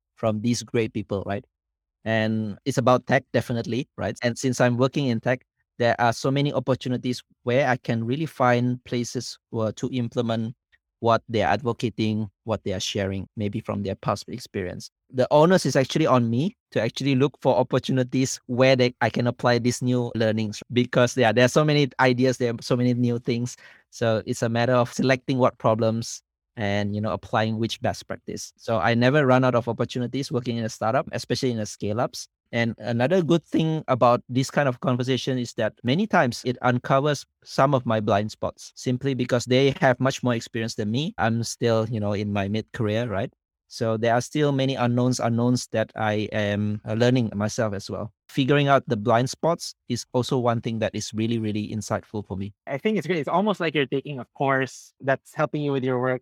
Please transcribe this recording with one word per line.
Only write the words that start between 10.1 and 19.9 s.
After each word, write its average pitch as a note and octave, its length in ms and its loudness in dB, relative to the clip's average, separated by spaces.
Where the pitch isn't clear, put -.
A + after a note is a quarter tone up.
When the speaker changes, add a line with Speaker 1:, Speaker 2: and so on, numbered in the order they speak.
Speaker 1:
what A2+ 280 2
they're G#2 200 0
advocating, A2 840 -2
what G#2+ 200 -4
they G2+ 100 -4
are F#2 60 -4
sharing, G2 560 -4
maybe G#2 240 -4
from G2+ 220 -6
their G2 140 -4
past - 340 -4
experience. F#2 600 -10
The B2+ 200 0
onus E3 340 6
is C3+ 100 0
actually D3+ 300 2
on A#2+ 240 4
me C3+ 260 -2
to A2+ 80 0
actually C3+ 340 -2
look C3+ 260 2
for C3+ 140 4
opportunities B2+ 880 0
where C3 300 4
they, B2 260 2
I A#2 80 2
can B2 160 -2
apply A#2+ 320 2
these A#2+ 240 0
new B2 320 0